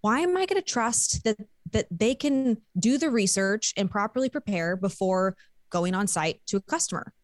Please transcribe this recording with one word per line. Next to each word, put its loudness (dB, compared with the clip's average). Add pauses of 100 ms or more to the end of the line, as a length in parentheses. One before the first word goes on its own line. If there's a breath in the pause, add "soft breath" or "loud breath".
why 2
am 2
I 0
gonna 0
trust -2
that, 2 (360)
that 0
they 2
can 0 (200)
do 2
the 2
research 0
and 0
properly -2
prepare -2
before 0 (340 soft breath)
going 0
on 0
site -2
to -2
a 0
customer? -4 (120)